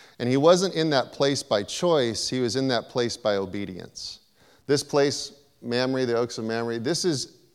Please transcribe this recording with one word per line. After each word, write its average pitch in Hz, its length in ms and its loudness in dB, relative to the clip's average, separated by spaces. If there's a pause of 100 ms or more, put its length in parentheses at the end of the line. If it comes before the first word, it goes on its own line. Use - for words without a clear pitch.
(180)
And 120 100 -2
he 127 80 4
wasn't 175 380 6
in 160 160 0
that 131 220 2
place 143 300 0
by 104 200 0
choice, 127 640 0
he 131 120 -2
was 120 160 0
in 135 120 0
that 117 200 0
place 120 280 -2
by 104 200 0
obedience. 95 840 -8 (460)
This 139 160 2
place, 143 500 0 (300)
Mamre, 127 440 0
the 117 100 0
Oaks 120 220 -2
of 113 80 -6
Mamre, 117 320 -4
this 147 260 -2
is 147 320 -4 (180)